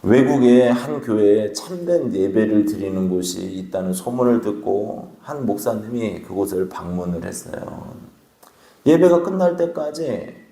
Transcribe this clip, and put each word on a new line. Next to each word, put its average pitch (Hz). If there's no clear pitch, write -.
외국의 123
한 139
교회에 107
참된 175
예배를 104
드리는 95
곳이 92
있다는 92
소문을 123
듣고 101
한 143
목사님이 107
그곳을 95
방문을 87
했어요. -
예배가 170
끝날 185
때까지 156